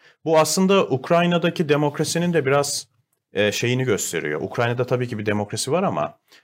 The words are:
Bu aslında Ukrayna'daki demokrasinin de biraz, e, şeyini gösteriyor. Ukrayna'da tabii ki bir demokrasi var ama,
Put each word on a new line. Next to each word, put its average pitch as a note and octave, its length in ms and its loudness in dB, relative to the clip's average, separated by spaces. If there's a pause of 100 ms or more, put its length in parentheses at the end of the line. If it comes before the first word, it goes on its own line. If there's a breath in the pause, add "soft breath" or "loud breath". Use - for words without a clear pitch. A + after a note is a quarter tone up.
(240 soft breath)
Bu D#3 140 4
aslında F#3+ 480 4
Ukrayna'daki E3+ 840 0
demokrasinin D3+ 640 0
de D#3 140 2
biraz, C#3 420 0 (440)
e, G#2 200 2
şeyini B2 320 0
gösteriyor. D#2 560 -2
Ukrayna'da A#2+ 460 -2
tabii B2 220 -2
ki A#2 100 -8
bir G#2+ 80 -6
demokrasi G#2 460 -2
var F3 100 0
ama, D#2 360 -4 (260 soft breath)